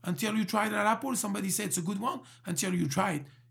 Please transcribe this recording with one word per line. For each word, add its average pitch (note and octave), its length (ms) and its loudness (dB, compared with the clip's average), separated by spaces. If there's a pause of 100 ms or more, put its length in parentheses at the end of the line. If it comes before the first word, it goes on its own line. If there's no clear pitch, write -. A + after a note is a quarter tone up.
until G#3 320 0
you G#3+ 100 2
try G#3+ 240 2
that G#3 160 0
apple, A3+ 300 2
somebody G3 340 -2
said G3+ 180 0
it's - 100 0
a F3 40 0
good G3 180 -2
one. B3+ 220 -2 (240)
Until F#3 280 0
you E3+ 140 2
try F#3 260 2
it, C#3+ 120 -4 (260)